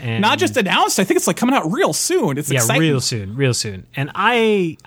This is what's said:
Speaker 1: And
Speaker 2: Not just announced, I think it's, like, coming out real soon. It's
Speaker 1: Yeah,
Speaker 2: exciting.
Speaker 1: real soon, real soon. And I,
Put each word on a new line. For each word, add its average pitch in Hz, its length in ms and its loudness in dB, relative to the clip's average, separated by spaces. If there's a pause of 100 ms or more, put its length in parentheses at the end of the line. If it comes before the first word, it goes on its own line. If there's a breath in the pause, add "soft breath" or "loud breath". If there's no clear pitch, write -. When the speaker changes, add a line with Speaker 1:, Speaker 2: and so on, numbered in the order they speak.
Speaker 1:
And 117 220 -4
Speaker 2:
Not 254 160 2
just 330 180 0
announced, 240 420 0
I 190 60 2
think 254 140 0
it's, - 100 -2
like, 180 80 0
coming 247 180 0
out 165 160 0
real 269 220 0
soon. 226 460 0
It's 147 120 -6
Speaker 1:
Yeah, 135 60 2
Speaker 2:
exciting. 117 240 2
Speaker 1:
real 151 200 2
soon, 107 360 -6
real 131 180 2
soon. 98 400 -6
And 139 220 -4
I, 208 720 0